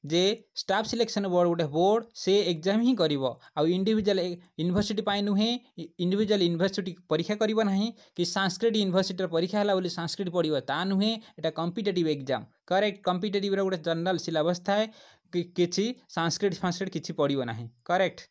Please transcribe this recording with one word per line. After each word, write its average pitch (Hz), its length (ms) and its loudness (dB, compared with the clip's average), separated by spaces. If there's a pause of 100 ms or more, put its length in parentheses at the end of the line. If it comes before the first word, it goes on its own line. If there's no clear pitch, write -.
ଯେ 165 180 0 (300)
ଷ୍ଟାଫ୍ 214 360 -2
ସିଲେକ୍ସନ୍ 226 400 -2
ବୋର୍ଡ 175 200 4
ଗୋଟେ 170 180 0
ବୋର୍ଡ, 185 360 2 (120)
ସେ - 260 0
ଏକ୍ଜାମ୍ 180 420 0
ହିଁ 254 120 4
କରିବ। 147 360 2 (200)
ଆଉ 151 160 0
ଇଣ୍ଡିଭିଜୁଆଲ 190 540 2
ଏ-, 175 160 -4 (180)
ୟୁନିଭର୍ସିଟି 202 480 0
ପାଇଁ 202 200 0
ନୁହେଁ, 208 260 2 (260)
ଇ-, 170 140 -12 (100)
ଇଣ୍ଡିଭିଜୁଆଲ 202 420 2
ୟୁନିଭର୍ସିଟି 180 520 0 (160)
ପରୀକ୍ଷା 208 280 0
କରିବ 214 260 0
ନାହିଁ, 202 260 2 (240)
କି 175 120 -2
ସାଂସ୍କ୍ରିଟ 190 520 0
ୟୁନିଭର୍ସିଟିର 190 520 0
ପରୀକ୍ଷା 175 300 0
ହେଲା 202 160 2
ବୋଲି 185 160 0
ସାଂସ୍କ୍ରିଟ 175 400 -4
ପଡ଼ିବ, 160 300 0
ତା 135 240 -4
ନୁହେଁ। 196 280 2 (160)
ଏଇଟା 160 220 -4
କମ୍ପିଟେଟିଭ୍ 175 580 -2
ଏକ୍ଜାମ୍। 135 360 -2 (220)
କରେକ୍ଟ? 196 360 0
କମ୍ପିଟେଟିଭ୍ର 196 600 0
ଗୋଟେ 190 160 0
ଜେନେରାଲ 170 400 -2
ସିଲାବସ୍ 170 440 0
ଥାଏ, 208 220 0 (460)
କି-, 175 220 -2
କିଛି 180 320 0 (240)
ସାଂସ୍କ୍ରିଟ 170 460 -2
ଫାଂସ୍କ୍ରିଟ 180 360 -4
କିଛି 160 220 -8
ପଡ଼ିବ 143 320 0
ନାହିଁ। 117 220 -8 (180)
କରେକ୍ଟ? 180 360 0 (100)